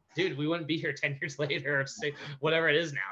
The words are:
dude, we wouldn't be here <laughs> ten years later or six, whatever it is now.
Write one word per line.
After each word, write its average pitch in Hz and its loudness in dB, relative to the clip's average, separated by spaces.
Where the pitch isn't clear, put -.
dude, 165 0
we 147 0
wouldn't 165 0
be 165 2
here 147 -2
<laughs> - -10
ten 143 0
years - -6
later 147 0
or 135 -2
six, 143 -4
whatever 160 4
it 147 6
is 165 2
now. 101 -4